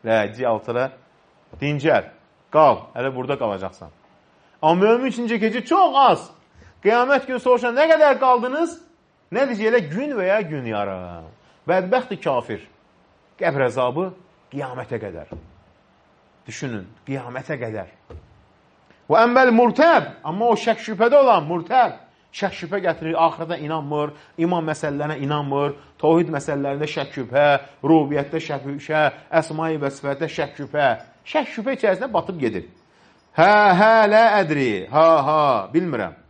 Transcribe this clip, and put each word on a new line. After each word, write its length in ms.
Lə, 160
ciy 160
altıra, 380
dincəl, 460
qal, 420
hələ 180
burada 240
qalacaqsan. 540
Amma 240
mömin 260
üçün 180
çəkəcək 400
çox 280
az. 260
Qiyamət 480
günü 100
soruşan, 380
nə 140
qədər 300
qaldınız? 580
Nə 140
deyəcək? 240
Elə 200
gün 280
və 140
ya 100
gün 240
yarım. 640
Bədbəxtdir 540
kafir. 420
Qəbr 320
əzabı 400
qiyamətə 500
qədər. 320
Düşünün, 400
qiyamətə 560
qədər. 320
Və 180
əmbəl 260
murtəb, 640
amma 240
o 80
şək 240
şübhədə 380
olan 260
murtəb, 520
şək 300
şübhə 180
gətirir, 400
axirətə 400
inanmır, 540
iman 300
məsələlərinə 500
inanmır, 540
tevhid 320
məsələlərində 560
şək 300
şübhə, 300
rubiyyətdə 560
şək 300
şübhə, 320
əsma-i 400
və 100
sifətdə 400
şək 300
şübhə. 300
Şək 300
şübhə 180
içərisində 380
batıb 260
gedir. 300
Hə, 160
hə, 120
lə 120
ədri, 320
ha, 160
ha, 140
bilmirəm. 420